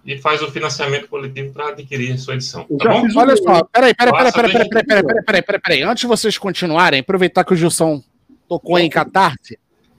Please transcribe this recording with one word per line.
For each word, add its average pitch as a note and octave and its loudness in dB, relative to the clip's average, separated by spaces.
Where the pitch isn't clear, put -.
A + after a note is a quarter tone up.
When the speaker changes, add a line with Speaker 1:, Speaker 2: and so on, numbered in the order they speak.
Speaker 1:
e C3+ -10
faz D3+ -2
o D3+ -6
financiamento C#3+ -6
coletivo C#3 -10
pra D3 -8
adquirir C3+ -8
a B2+ -4
sua B2+ -8
edição, B2+ -10
Speaker 2:
Eu D3 -2
Speaker 1:
tá C#3 -2
Speaker 2:
já A3+ 2
Speaker 1:
bom? A3+ 2
Speaker 2:
fiz A3+ -2
o - 2
Speaker 3:
Olha C4+ 4
Speaker 2:
meu. A3 4
Speaker 3:
só, F3 4
peraí, B3 4
peraí, - -6
peraí, B3 2
Speaker 1:
Faça B3+ 4
Speaker 3:
peraí, A#3 2
peraí, - 2
Speaker 1:
desde A3 2
Speaker 3:
peraí, A3 0
peraí, - -
peraí, G#3 2
peraí, G#3 -2
peraí, G3 2
peraí, G3 -4
peraí. D#3+ 0
Antes A3 -2
de A#3+ -4
vocês A3 0
continuarem, E3 2
aproveitar F#3 0
que F#3+ -2
o F#3 4
Gilson D#3+ 0
tocou F3 0
em E3+ 2
Catarse, E3 0